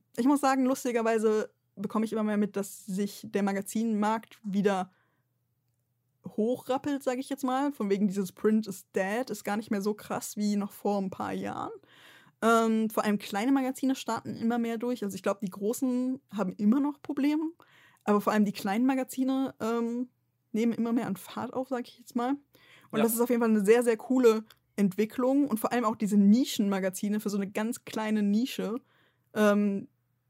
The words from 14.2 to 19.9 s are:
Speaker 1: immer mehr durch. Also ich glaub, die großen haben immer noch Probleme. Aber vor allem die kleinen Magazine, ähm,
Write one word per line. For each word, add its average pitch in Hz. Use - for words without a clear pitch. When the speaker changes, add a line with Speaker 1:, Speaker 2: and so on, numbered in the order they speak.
Speaker 1:
immer 233
mehr 233
durch. 240
Also 190
ich 185
glaub, 202
die 196
großen 247
haben 185
immer 214
noch 285
Probleme. 302
Aber 208
vor 214
allem 214
die 196
kleinen 220
Magazine, 262
ähm, 233